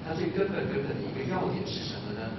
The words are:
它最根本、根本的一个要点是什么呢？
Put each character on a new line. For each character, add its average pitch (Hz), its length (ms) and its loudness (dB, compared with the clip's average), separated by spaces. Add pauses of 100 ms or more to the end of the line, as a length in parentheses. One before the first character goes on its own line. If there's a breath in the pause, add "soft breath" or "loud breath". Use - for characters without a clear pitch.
它 - 80 -2
最 180 180 2
根 196 180 4
本、 165 240 0
根 139 100 2
本 - 140 0
的 - 80 -2
一 - 80 -2
个 - 180 0
要 185 220 2
点 - 140 0
是 - 180 -2
什 - 160 -4
么 101 180 -4
呢？ 110 200 -4